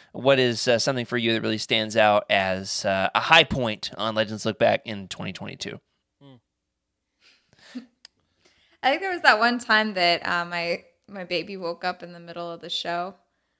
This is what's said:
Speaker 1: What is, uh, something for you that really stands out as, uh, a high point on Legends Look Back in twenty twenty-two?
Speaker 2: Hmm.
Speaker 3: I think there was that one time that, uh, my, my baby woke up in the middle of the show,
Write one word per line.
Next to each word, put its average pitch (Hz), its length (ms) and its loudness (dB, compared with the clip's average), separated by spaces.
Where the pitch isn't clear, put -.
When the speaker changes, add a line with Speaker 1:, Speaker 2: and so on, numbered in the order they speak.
Speaker 1:
What 131 280 4
is, 120 260 2
uh, 117 140 4
something 127 260 -2
for 123 100 -4
you 113 160 2
that 110 100 0
really 110 160 -2
stands 110 380 -2
out 107 320 6
as, 95 560 0
uh, 95 300 0
a 110 60 2
high 165 240 6
point 120 520 -4
on 107 200 -4
Legends 107 280 -2
Look 110 140 -2
Back 107 260 2
in 101 220 -10
twenty 98 260 -10
twenty-two? - 460 -12
Speaker 2:
Hmm. 139 140 -20
Speaker 3:
I 254 80 4
think 330 120 0
there 381 100 -4
was 349 100 -8
that 240 160 6
one 240 200 2
time 214 360 0
that, 175 320 2
uh, 175 180 -2
my, 175 400 -6
my 196 160 -12
baby 175 320 -6
woke 175 280 -8
up 180 180 -6
in 175 100 -16
the 170 80 -20
middle 170 300 -12
of 170 100 -14
the 175 100 -14
show, 175 440 -6